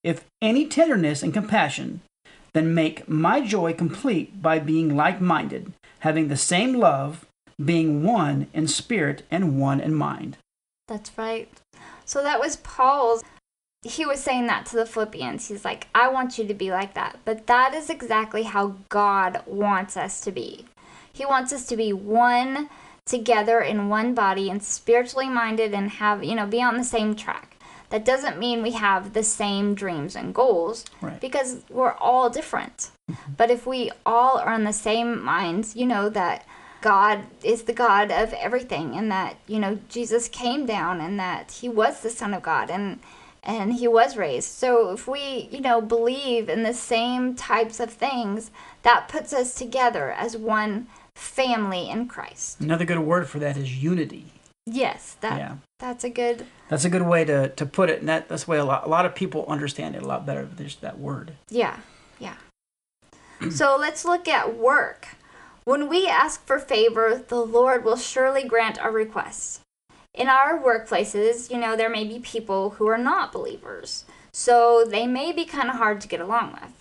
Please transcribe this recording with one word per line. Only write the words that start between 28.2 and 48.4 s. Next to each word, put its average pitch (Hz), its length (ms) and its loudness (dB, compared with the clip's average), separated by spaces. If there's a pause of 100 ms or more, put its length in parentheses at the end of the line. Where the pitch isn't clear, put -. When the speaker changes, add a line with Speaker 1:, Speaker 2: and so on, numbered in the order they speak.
Speaker 2:
mean 233 220 -2
we 226 120 -2
have 202 400 0
the 220 100 0
same 202 520 0
dreams 175 400 -6
and 185 180 -8
goals, 202 520 2 (160)
Speaker 1:
Right. - 180 -10
Speaker 2:
because 262 380 -4 (120)
we're 247 260 0
all 247 340 2
different. - 640 -8 (180)
Speaker 1:
Mm-hmm. - 280 -12
Speaker 2:
But 233 140 4
if 233 140 2
we 254 260 -4 (140)
all 240 320 4
are 220 160 0
on 220 100 0
the 214 100 0
same 226 480 -2
minds, 170 540 -2
you 247 100 -2
know, 208 240 0
that 185 360 -2 (360)
God 208 420 6 (200)
is 226 200 0
the 240 100 -2
God 208 380 4
of 220 220 2
everything 202 600 -4
and 214 160 -2
that, 190 240 -2 (120)
you 214 120 -2
know, 208 200 -2 (100)
Jesus 233 400 -2
came 254 360 -2
down 180 360 -2
and 190 180 -4
that 180 320 -6
he - 160 -10
was 233 320 2
the 226 100 -6
Son 214 240 -6
of 180 100 -6
God 143 280 0
and, 190 280 -6 (440)
and 214 300 -4
he 240 140 0
was 233 280 6
raised. 151 340 -4
So 233 420 2
if - 160 -10
we, 277 440 -6
you 277 100 -10
know, 240 200 2
believe 233 680 0
in 220 140 -2
the 233 100 0
same 247 600 -2
types 220 460 -2
of 226 100 -4
things, 233 600 -4 (320)